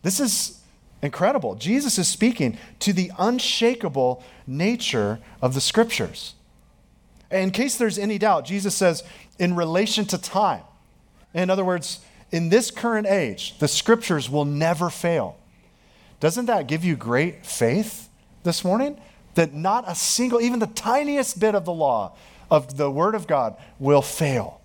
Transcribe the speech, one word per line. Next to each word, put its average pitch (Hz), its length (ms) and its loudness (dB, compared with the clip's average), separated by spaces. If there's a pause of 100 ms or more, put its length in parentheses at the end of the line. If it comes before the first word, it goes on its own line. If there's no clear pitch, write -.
This 190 160 -2
is - 400 -2 (420)
incredible. 165 540 0
Jesus 214 420 0
is 180 120 0
speaking 185 500 0 (220)
to 202 120 0
the 180 260 0
unshakable 190 1040 0 (260)
nature 131 720 -2 (200)
of 127 140 0
the 135 60 -2
scriptures. - 760 -2 (960)
In 190 180 2
case 226 260 -2
there's 208 220 0
any 202 200 -2
doubt, 185 260 2
Jesus 190 320 -2
says, 170 260 2 (360)
"In 180 180 2
relation 185 500 0
to 180 120 -2
time." 185 440 0 (680)
In 180 180 0
other 190 140 2
words, 180 360 -2 (300)
in 165 200 0
this 233 200 4
current 220 360 -2
age, 170 520 -2
the 151 100 2
scriptures 180 600 0
will 147 160 0
never 156 460 0
fail. 151 460 -2 (840)
Doesn't 185 260 0
that 196 200 2
give 160 180 -4
you 170 100 2
great 123 520 -2
faith 165 640 -2 (340)
this 170 220 -2
morning? 254 360 0 (340)
That 160 200 2
not 196 340 0
a 175 60 -6
single, 240 460 0
even 240 180 0
the 220 80 0
tiniest 277 720 -2
bit 214 140 2
of 185 100 0
the 175 80 -4
law, 127 400 0 (380)
of 139 260 2
the 143 140 0
word 175 240 0
of 190 120 -6
God, 127 300 0 (220)
will 139 240 6
fail. 127 640 -2